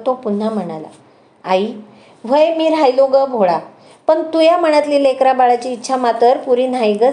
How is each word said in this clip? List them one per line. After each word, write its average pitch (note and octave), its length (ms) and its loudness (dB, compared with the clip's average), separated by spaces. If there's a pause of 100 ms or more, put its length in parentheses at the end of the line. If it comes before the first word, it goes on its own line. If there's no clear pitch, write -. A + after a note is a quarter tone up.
तो B3+ 80 -2
पुन्हा G#3+ 360 -4
म्हणाला, E3+ 380 -8 (560)
"आई, F#3+ 300 -2 (500)
व्हय D4+ 320 2
मी D#4+ 140 0
राहिलो C4+ 360 2
ग C4+ 200 2
भोळा, G3 340 -2 (480)
पण D#4 140 2 (120)
तुया D#4+ 240 4
मनातली D4 460 0
लेकरा C4 300 2
बाळाची B3 360 0
इच्छा C4 260 -6
मात्र A#3+ 420 2
पुरी C4 300 0
नाही B3 260 0
ग G#3 200 0